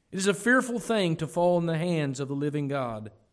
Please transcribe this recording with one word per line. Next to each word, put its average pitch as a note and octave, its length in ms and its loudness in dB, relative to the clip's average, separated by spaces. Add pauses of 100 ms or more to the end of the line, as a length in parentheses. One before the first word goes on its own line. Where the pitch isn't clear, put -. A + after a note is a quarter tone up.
(120)
It F#3+ 80 -6
is F#3+ 80 0
a G3+ 60 6
fearful A#3+ 460 2
thing F#3+ 380 0
to D#3 100 -4
fall F3 300 2
in E3+ 80 0
the E3 120 0
hands D#3 420 0
of C#3 80 -4
the C#3 80 -4
living C#3+ 320 -2
God. A#2 440 -4 (220)